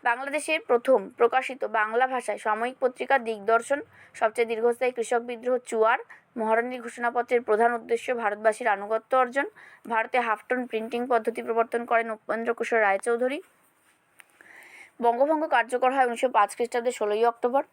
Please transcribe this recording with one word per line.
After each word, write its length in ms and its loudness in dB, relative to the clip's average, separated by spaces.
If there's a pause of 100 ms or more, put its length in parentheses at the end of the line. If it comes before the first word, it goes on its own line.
বাংলাদেশের 520 -2 (100)
প্রথম 300 4 (200)
প্রকাশিত 420 0 (180)
বাংলা 340 0
ভাষায় 320 -4
সাময়িক 360 -2
পত্রিকা 340 0 (120)
দিগদর্শন। 520 0 (400)
সবচেয়ে 320 0
দীর্ঘস্থায়ী 400 0
কৃষক 380 -2
বিদ্রোহ 280 -4 (120)
চুয়ার। 300 2 (380)
মহারানীর 480 0
ঘোষণাপত্রের 600 -2
প্রধান 320 4
উদ্দেশ্য 280 -4 (140)
ভারতবাসীর 540 0
আনুগত্য 360 -4 (120)
অর্জন। 240 -2 (460)
ভারতে 260 0
হাফ 280 -2
টোন 120 -2 (100)
প্রিন্টিং 320 -4 (100)
পদ্ধতি 360 0
প্রবর্তন 380 0
করেন 260 0
উপেন্দ্র 460 -6
কিশোর 300 0
রায়চৌধুরী। 520 0 (1600)
বঙ্গভঙ্গ 420 2 (120)
কার্যকর 400 2
হয় 140 4
উনিশশো 200 0
পাঁচ 280 4
খ্রিস্টাব্দে 340 -2
ষোলোই 400 0
অক্টোবর। 420 0